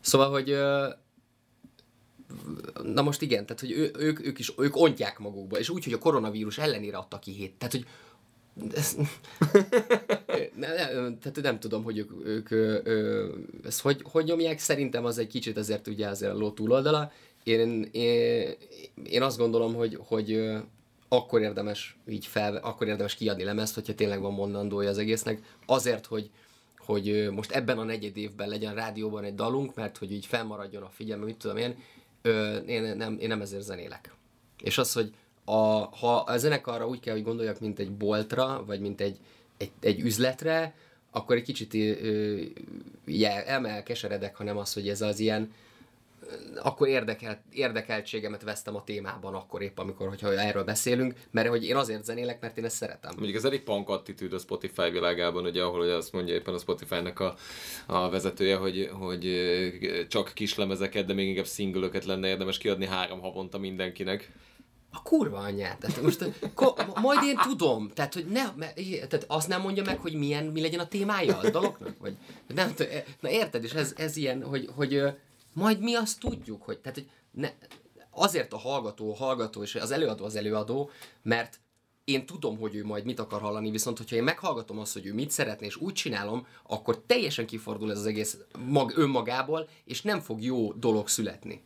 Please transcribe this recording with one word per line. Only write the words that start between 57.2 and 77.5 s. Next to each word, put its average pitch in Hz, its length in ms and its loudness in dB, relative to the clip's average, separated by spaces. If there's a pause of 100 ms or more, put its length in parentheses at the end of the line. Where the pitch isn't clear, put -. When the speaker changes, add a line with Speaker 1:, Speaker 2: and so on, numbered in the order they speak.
Speaker 2:
a 90 240 2
vezetője, 95 460 2
hogy, 95 380 0
hogy, 92 320 -4
ö, 90 840 0
csak - 260 0
kislemezeket, 98 720 0
de 98 80 0
még 98 140 2
inkább 95 200 0
singlöket 92 580 -2
lenne 95 220 0
érdemes 95 300 0
kiadni 95 280 0
három 92 340 -2
havonta 92 380 -8
mindenkinek. 95 720 -4 (600)
Speaker 1:
A - 100 -14
kurva 202 360 2
anyját, 98 420 -4
tehát - 220 -4
most, 170 300 2 (220)
ko-, 262 200 6 (280)
majd 285 220 6
én 277 200 4
tudom, 135 500 2
tehát, 139 200 -2
hogy 175 120 -6
ne, 226 180 0 (120)
me-, 151 180 -8 (340)
tehát 143 200 0
azt 151 200 0
nem 185 140 0
mondja 196 220 0
meg, 190 160 -2
hogy 165 140 -4
milyen, 147 320 0
mi 156 160 -2
legyen 165 180 0
a 170 80 -4
témája 196 500 2
a 214 120 2
daloknak, - 500 -2
vagy - 140 -8 (420)
nem 185 180 2
t-, - 320 -4 (140)
na 143 100 -4
érted, 180 340 0
és 147 100 -8
ez, 151 240 0
ez 156 180 -4
ilyen, 135 280 -2
hogy, 135 320 -4
hogy, 139 180 0
ö, 139 140 4 (460)
majd 202 260 4
mi 233 160 2
azt 220 240 0
tudjuk, 165 440 -6
hogy, - 160 -6
tehát, 131 180 -10
hogy 139 100 -12 (240)
ne, 135 180 -4 (600)